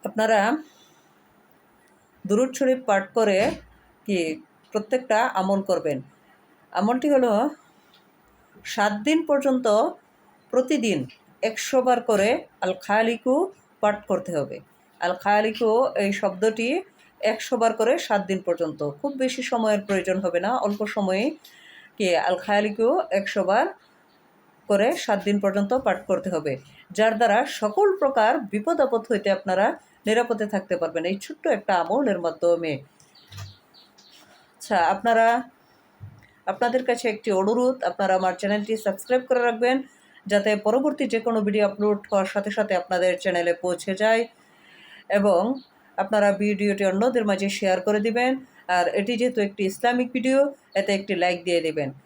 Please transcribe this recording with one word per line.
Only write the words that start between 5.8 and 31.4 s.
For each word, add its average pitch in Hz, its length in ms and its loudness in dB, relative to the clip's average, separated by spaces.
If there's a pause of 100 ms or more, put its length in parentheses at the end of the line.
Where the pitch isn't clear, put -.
আমলটি 247 380 0
হলো 254 220 4 (1300)
সাত 208 280 0 (100)
দিন 311 240 2
পর্যন্ত 269 420 2 (840)
প্রতিদিন 240 460 0 (440)
একশো 220 400 -2
বার 247 180 2
করে 208 280 2 (320)
আল 185 120 -2 (100)
খালিকু 226 520 0 (460)
পাঠ 208 160 0 (100)
করতে 180 260 -4
হবে। 143 240 -4 (440)
আল 180 200 -2
খালিকু 214 500 0 (260)
এই 202 160 0
শব্দটি 214 560 -2 (520)
একশো - 360 -2
বার 226 160 2
করে 226 260 0
সাত 202 280 -2
দিন 190 140 -2
পর্যন্ত, 170 400 -4 (100)
খুব 277 260 -6
বেশি 254 260 -2
সময়ের 220 380 0
প্রয়োজন 190 400 -2
হবে 175 200 -2
না, 196 160 -2
অল্প 208 300 -2
সময়ে 196 380 -2 (680)
কি 202 120 -2 (100)
আল 180 200 2
খালিকু 208 520 0 (220)
একশো 196 340 -2
বার 214 220 2 (1000)
করে 208 280 2
সাত 202 280 -2
দিন 202 160 2
পর্যন্ত 202 340 0
পাঠ 214 320 0
করতে 185 240 -2
হবে, 151 220 -2 (400)
যার 220 240 2
দ্বারা 214 300 4
সকল 277 420 0 (100)
প্রকার 262 420 2
বিপদ 214 400 -2
আপদ 233 280 2
হইতে 208 220 -2
আপনারা 190 360 0 (380)
নিরাপদে 220 420 0
থাকতে 196 300 -4
পারবেন 160 280 -4
এই 190 140 -2
ছোট্ট - 280 -16